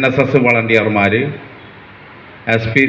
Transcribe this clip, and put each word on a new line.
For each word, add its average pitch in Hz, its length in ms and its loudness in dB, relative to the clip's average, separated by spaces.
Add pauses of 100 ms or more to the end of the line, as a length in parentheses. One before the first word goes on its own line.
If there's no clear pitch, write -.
എസ് 131 160 0
എസ് 127 220 0
വളണ്ടിയർമാർ, 110 680 0 (1400)
എസ് 113 180 -4
പി 135 160 2